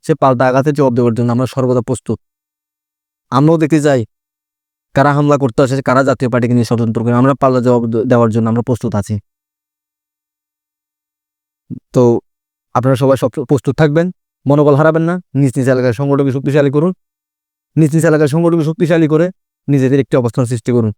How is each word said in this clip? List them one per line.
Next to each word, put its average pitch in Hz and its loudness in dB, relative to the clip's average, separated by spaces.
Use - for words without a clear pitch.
সে 160 -2
পাল্টা 131 2
আঘাতের 135 0
জবাব 139 0
দেওয়ার 120 0
জন্য 120 -2
আমরা 123 -2
সর্বদা 127 -2
প্রস্তুত। 117 -6
আমরাও 151 2
দেখতে 156 0
চাই 139 2
কারা 139 2
হামলা 143 2
করতে 127 -2
আসে, 131 0
কারা 131 0
জাতীয় 131 -2
পার্টিকে 120 0
নিয়ে 120 2
ষড়যন্ত্র 113 -2
করে। 120 0
আমরা 131 2
পাল্টা 127 -2
জবাব 120 0
দে-, 113 -4
দেওয়ার 120 2
জন্য 110 -2
আমরা 117 -2
প্রস্তুত 123 -4
আছি। 104 -4
তো 120 2
আপনারা 127 0
সবাই 135 0
সব 123 -2
প্রস্তুত 131 -2
থাকবেন, 160 0
মনোবল 143 4
হারাবেন 160 2
না, 170 -2
নিজ 135 2
নিজ 127 -2
এলাকার 127 0
সংগঠনকে 139 -2
শক্তিশালী 139 0
করুন, 151 0
নিজ 151 4
নিজ 160 2
এলাকার 156 2
সংগঠনকে 165 0
শক্তিশালী 165 0
করে 156 2
নিজেদের 135 2
একটি 131 -4
অবস্থান 123 -2
সৃষ্টি 123 -6
করুন। 117 0